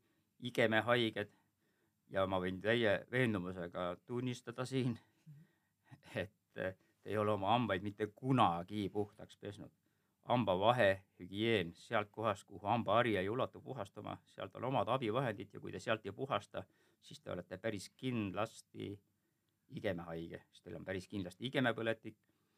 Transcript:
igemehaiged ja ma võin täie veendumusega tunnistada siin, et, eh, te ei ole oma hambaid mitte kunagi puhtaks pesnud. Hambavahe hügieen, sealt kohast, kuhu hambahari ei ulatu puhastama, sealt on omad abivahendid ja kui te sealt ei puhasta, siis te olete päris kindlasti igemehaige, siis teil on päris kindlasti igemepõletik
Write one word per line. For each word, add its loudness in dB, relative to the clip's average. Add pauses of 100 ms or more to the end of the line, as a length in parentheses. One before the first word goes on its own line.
(380)
igemehaiged 2 (800)
ja 2
ma 0
võin -2
täie 4
veendumusega -2 (100)
tunnistada -6
siin, 0 (1160)
et, -6
eh, -4 (280)
te -10
ei 0
ole 2
oma 2
hambaid 2
mitte -4
kunagi 2
puhtaks -6
pesnud. -12 (560)
Hambavahe 6 (160)
hügieen, 0
sealt -2
kohast, -2
kuhu -10
hambahari 4
ei 0
ulatu -4
puhastama, -10 (100)
sealt -12
on -8
omad 0
abivahendid -2
ja -12
kui -12
te -8
sealt -2
ei -8
puhasta, -4 (360)
siis -20
te -10
olete -8
päris -6
kindlasti -4 (880)
igemehaige, -6
siis -20
teil -12
on -14
päris -6
kindlasti -8
igemepõletik -2 (400)